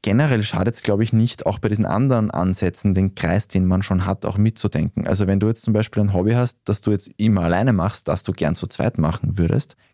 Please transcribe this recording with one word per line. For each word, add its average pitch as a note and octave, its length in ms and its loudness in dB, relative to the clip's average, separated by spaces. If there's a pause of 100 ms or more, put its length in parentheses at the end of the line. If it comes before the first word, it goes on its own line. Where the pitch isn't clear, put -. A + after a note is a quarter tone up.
Generell A#2+ 420 2
schadet's, G#2+ 400 -4
glaub G#2 180 2
ich, A2+ 120 0
nicht, A#2 340 0
auch G2+ 100 -2
bei - 100 -4
diesen G#2 200 0
anderen A2+ 420 0
Ansätzen, F#2 640 0
den F#2+ 220 0
Kreis, F2+ 320 0
den F#2 180 0
man F#2 160 2
schon F#2 240 0
hat, G2 220 -4
auch F#2+ 100 -4
mitzudenken. G#2 680 0
Also G2 180 0
wenn G2 140 2
du G#2 80 2
jetzt A2+ 160 -2
zum A2 100 0
Beispiel G#2+ 300 0
ein G2 100 2
Hobby F#2+ 200 2
hast, B2 320 0
das G#2 160 -2
du G#2 100 0
jetzt G2+ 260 -2
immer G#2 240 2
alleine F#2 320 2
machst, F#2 340 -2
das D#2 140 -2
du - 100 -6
gern - 220 0
zu - 140 -6
zweit - 320 -4
machen E2 400 -2
würdest, - 360 0 (180)